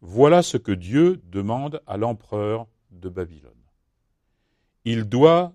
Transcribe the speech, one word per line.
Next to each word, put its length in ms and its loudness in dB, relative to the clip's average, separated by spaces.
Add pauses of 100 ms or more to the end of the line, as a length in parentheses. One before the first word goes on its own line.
voilà 420 4
ce 140 -6
que 160 -4
Dieu 520 0
demande 600 -8
à 100 -10
l'empereur 720 -6 (240)
de 180 -16
Babylone. 420 -14 (1300)
Il 220 -4
doit 500 4